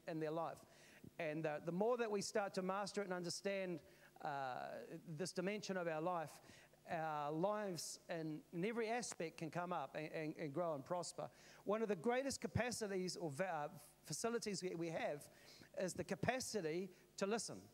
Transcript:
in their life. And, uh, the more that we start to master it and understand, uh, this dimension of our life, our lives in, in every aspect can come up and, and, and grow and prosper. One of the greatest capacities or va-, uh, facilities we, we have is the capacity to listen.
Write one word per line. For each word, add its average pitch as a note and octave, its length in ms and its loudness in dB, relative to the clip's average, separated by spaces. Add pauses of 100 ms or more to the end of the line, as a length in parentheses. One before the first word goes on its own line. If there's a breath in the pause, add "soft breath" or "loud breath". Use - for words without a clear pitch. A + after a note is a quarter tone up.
in E3 140 -2
their D#3 100 0
life. D#3+ 280 -2 (600 loud breath)
And, D#3 280 0
uh, D3+ 180 0
the E3+ 80 0
more G#3+ 240 4
that A#3 140 0
we G3+ 100 2
start G3 340 2
to F#3+ 80 2
master F#3+ 380 0
it G3+ 40 0
and F#3 100 0
understand, F3+ 680 0 (420 loud breath)
uh, C3+ 440 0 (500)
this F3 160 0
dimension F#3+ 440 0
of E3+ 120 2
our D#3 120 2
life, E3 300 2 (600 loud breath)
our D#3 400 2
lives F#3+ 760 2
in, D#3+ 320 -2 (120)
in E3+ 120 0
every A3 240 0
aspect G#3+ 500 -2
can D#3+ 100 -2
come F3 240 0
up C#3+ 240 -2
and, D#3 160 -2
and, D#3+ 260 -2
and D3+ 140 -2
grow E3 220 2
and C3+ 100 -4
prosper. E3 460 -2 (340 loud breath)
One G#3+ 180 4
of G#3+ 60 4
the G3+ 80 4
greatest B3 440 2
capacities G3 760 0
or E3 140 -2
va-, C#3+ 140 0
uh, D#3 240 0 (360)
facilities G#3+ 580 0
we, F3+ 120 0
we E3 140 0
have E3 400 -2 (520 loud breath)
is F3+ 140 2
the D#3 100 -2
capacity F#3+ 840 2 (280 loud breath)
to G3 80 4
listen. G3 320 0 (160)